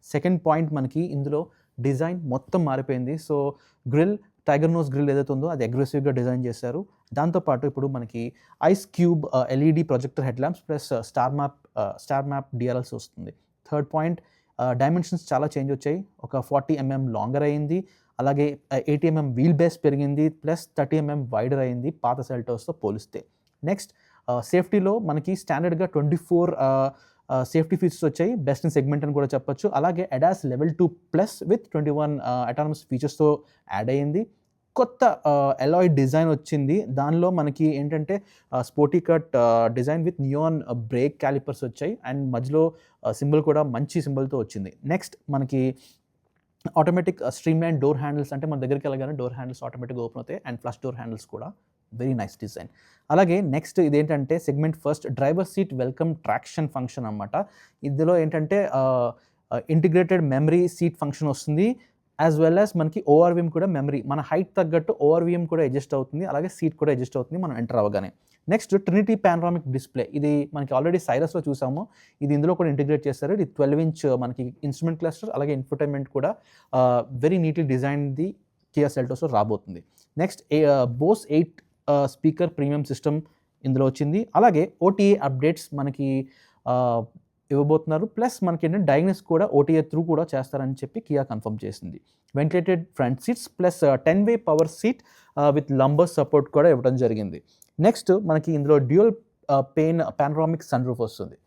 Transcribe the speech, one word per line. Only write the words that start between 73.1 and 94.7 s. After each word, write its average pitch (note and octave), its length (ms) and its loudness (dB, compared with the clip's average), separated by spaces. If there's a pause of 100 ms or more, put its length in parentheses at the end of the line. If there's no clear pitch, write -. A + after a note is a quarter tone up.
ఇది G3+ 100 0
ట్వెల్వ్ D3 380 0
ఇంచ్ D#3 360 0
మనకి B2 460 -6
ఇన్‌స్ట్రుమెంట్ D#3 360 -4
క్లస్టర్, E3 340 -6
అలాగే C#3+ 200 -2
ఇన్ఫోటైన్‌మెంట్ C#3 560 -4
కూడా, D3+ 260 -2 (400)
ఆ, B2 300 4 (120)
very D#3+ 200 2
neatly D#3+ 300 0
designed C#3 480 -2
ది F3 200 -6 (420)
Kia D3 120 4
Seltos-లో C3 400 -4
రాబోతుంది. G#2 540 -2 (340)
నెక్స్ట్, F#3+ 340 -4
ఏ, D3+ 140 4
ఆ, C#3 180 6
Bose C#3+ 360 2 (100)
ఎయిట్, D#3+ 320 0 (280)
ఆ, C#3+ 160 4
స్పీకర్ D#3+ 440 0
ప్రీమియం C#3+ 340 -2
సిస్టమ్ D3 380 -2 (440)
ఇందులో C3 200 2
వచ్చింది. D3 500 0
అలాగే F#3+ 460 4
ఓటీఏ G3 340 6
అప్‌డేట్స్ D3 600 -2
మనకి, C3+ 520 -2 (400)
ఆ, A#2+ 360 0 (480)
ఇవ్వబోతున్నారు. D#3 540 2
ప్లస్ A#3 380 -4
మనకి E3+ 220 0
ఏంటంటే F3+ 200 0
డయాగ్నోస్ D#3+ 360 2
కూడా E3+ 240 2
ఓటీఏ D#3 360 4
through D#3 240 -2
కూడా D#3+ 300 0
చేస్తారని C3+ 380 -4
చెప్పి C#3 380 -10
Kia C#3+ 120 0
కన్ఫర్మ్ G#2+ 420 -6
చేసింది. G2 360 -12 (340)
వెంటిలేటెడ్ E3+ 500 0 (100)
ఫ్రంట్ C3 260 -2
సీట్స్ - 280 -6 (100)
ప్లస్, F3+ 240 2
ఆ, C#3 120 6
టెన్ F#3 320 2
వే A#3 80 2
పవర్ D#3+ 320 2
సీట్, A3+ 340 -2 (360)